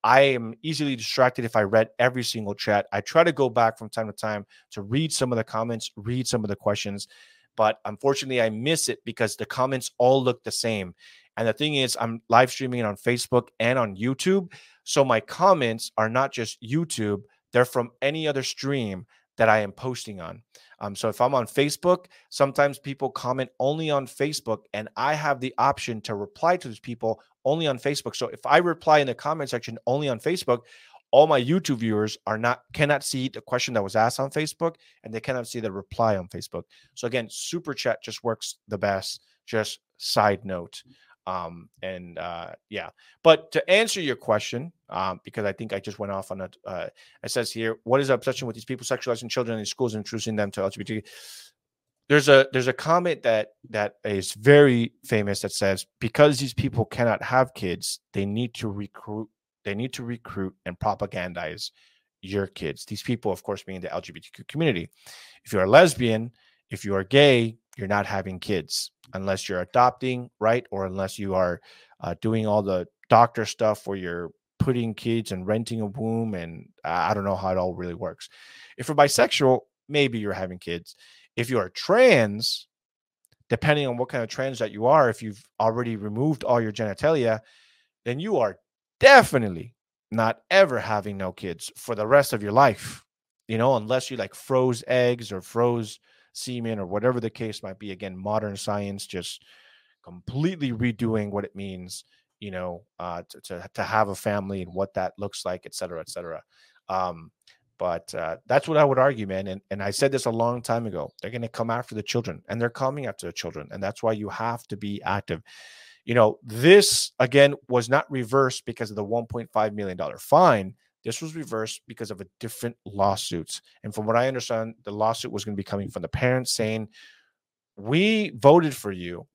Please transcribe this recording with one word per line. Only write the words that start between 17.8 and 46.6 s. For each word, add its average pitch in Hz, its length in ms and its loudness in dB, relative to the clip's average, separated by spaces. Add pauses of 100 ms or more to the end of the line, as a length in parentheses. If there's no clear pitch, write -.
any 156 240 -2
other 135 160 -2
stream 120 640 -6 (300)
that 113 120 4
I 107 120 6
am 101 100 -4
posting 113 500 -10
on. 85 220 -14 (380)
Um, 101 160 -10
so 110 140 0
if - 100 -6
I'm 131 140 4
on 120 120 2
Facebook, 147 600 0 (220)
sometimes 139 500 2
people 139 300 -8
comment 127 420 -4 (100)
only 156 280 -2
on 139 180 0
Facebook, 143 580 -4 (100)
and 107 220 -6
I 139 180 0
have 147 240 -2
the 127 200 -6
option 120 440 0
to 110 140 -6
reply 160 400 0
to 170 120 -10
those 107 120 -14
people 113 420 -6 (220)
only 156 220 0
on 135 120 -2
Facebook. 139 360 -4
So - 140 -6
if - 180 -16
I 143 120 6
reply 165 420 4
in 139 60 0
the 123 80 -4
comment 147 360 -6
section 117 260 -6 (100)
only 139 220 0
on 117 120 -4
Facebook, 156 400 0 (500)
all 143 160 10
my 143 160 4
YouTube 147 360 0
viewers 107 380 0 (100)
are 107 120 -2
not, 120 240 0 (100)
cannot 147 300 2
see 131 260 -6
the 113 120 -10
question 123 340 -4
that 107 80 2
was 98 140 -4
asked 113 240 2
on 139 100 -4
Facebook, 156 460 -4 (260)
and 110 100 -14
they 110 80 -8
cannot 123 280 -6
see 120 120 -8
the 107 120 -6
reply 101 440 -2
on 90 120 -8
Facebook. - 360 -12 (300)
So - 120 -10
again, 117 240 -4
super 165 440 -8
chat - 280 -4
just - 200 -12
works - 340 -6 (120)
the 104 100 -6
best. 98 420 -2 (260)
Just 107 340 -4 (160)
side 104 480 2
note. 90 380 -10 (440)
Um, 85 420 -8 (140)
and, 90 360 -12
uh, 85 340 -10 (160)
yeah, 90 220 -10 (320)
but 160 300 4
to 156 180 -2
answer 208 300 2
your 139 160 -2
question, 120 560 -4 (160)
um, 92 360 -6
because - 200 -8
I 98 80 -2
think 107 200 -10
I 98 60 -4
just 98 220 -12
went 101 100 -6
off 95 220 -8
on 95 80 -10
it, 90 160 -12 (100)